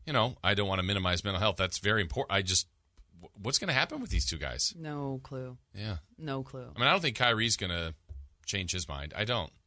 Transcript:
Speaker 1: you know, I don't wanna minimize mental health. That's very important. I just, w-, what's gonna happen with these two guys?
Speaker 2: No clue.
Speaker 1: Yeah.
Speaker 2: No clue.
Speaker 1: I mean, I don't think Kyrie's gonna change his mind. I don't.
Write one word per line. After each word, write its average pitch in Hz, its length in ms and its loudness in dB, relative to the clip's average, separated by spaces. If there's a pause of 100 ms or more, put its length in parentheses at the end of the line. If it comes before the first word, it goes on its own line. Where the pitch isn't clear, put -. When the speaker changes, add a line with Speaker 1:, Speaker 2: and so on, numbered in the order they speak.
Speaker 1:
you 156 60 -6
know, 123 300 4
I 101 120 4
don't 101 140 2
wanna 95 160 2
minimize 92 400 2
mental 98 160 0
health. 104 160 2
That's 92 220 0
very 107 240 2
important. 95 340 -2
I 98 60 2
just, 95 240 2 (540)
w-, - 120 -20 (100)
what's 113 160 0
gonna 180 140 0
happen 165 280 0
with 240 100 -8
these - 160 2
two 78 120 -4
guys? 65 380 -2
Speaker 2:
No 143 460 -6
clue. 127 360 -12 (160)
Speaker 1:
Yeah. 101 240 -6 (200)
Speaker 2:
No 139 240 -4
clue. 127 320 -12
Speaker 1:
I - 40 -10
mean, 123 100 4
I 151 40 6
don't 190 80 4
think 143 160 0
Kyrie's 113 400 4
gonna 85 380 -2 (520)
change 95 260 -2
his 90 160 -4
mind. 71 280 -8
I 107 80 0
don't. 110 280 -2 (140)